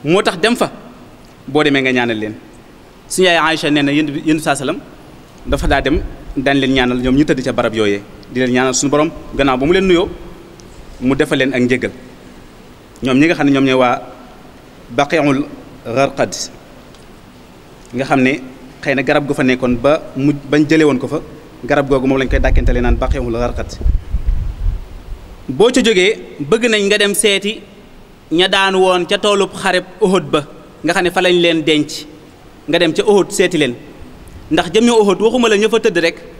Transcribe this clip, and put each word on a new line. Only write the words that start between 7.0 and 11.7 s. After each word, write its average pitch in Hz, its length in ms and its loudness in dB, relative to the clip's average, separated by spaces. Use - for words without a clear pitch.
ñoom 127 140 2
ñu 147 80 4
tëdd 151 200 0
ca 131 80 -2
barab 110 220 -2
yooyee, 104 260 0
di 123 80 -4
leen 127 120 0
ñaanal 127 220 2
suñu 139 160 -2
borom 151 200 2
gannaaw 139 240 0
ba 139 80 0
mu 165 60 2
leen 190 160 2
nuyoo, 175 200 2
mu 131 160 0
defal 151 220 0
leen 135 140 0
ak 127 80 -2
njëggal. 120 300 0